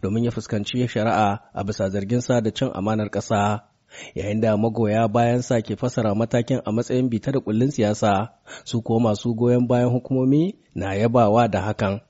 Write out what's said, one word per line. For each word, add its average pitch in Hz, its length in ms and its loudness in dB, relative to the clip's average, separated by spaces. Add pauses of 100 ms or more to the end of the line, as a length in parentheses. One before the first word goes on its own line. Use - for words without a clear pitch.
domin 110 220 0
ya 120 60 0
fuskanci 117 580 -4
shari'a 104 520 0 (140)
a 101 100 -6
bisa 101 240 -2
zarginsa 117 540 0
da 107 80 0
cin 131 240 -4
amanar 107 360 -2
ƙasa. 104 640 -2 (420)
Yayin 104 260 -4
da 110 160 2
magoya 110 520 2
bayansa 120 540 2
ke 104 140 -6
fasara 113 380 -2
matakin 117 500 0
a 104 80 -4
matsayin 123 380 0
bita 117 220 -2
da 120 80 0
kullun 117 300 0
siyasa, 107 580 0 (360)
su 117 180 -4
kuwa 113 180 0
masu 117 340 0
goyon 123 340 2
bayan 123 220 2
hukumomi 131 680 0 (180)
na 95 200 -4
yabawa 117 540 4
da 95 120 0
hakan. 101 500 -2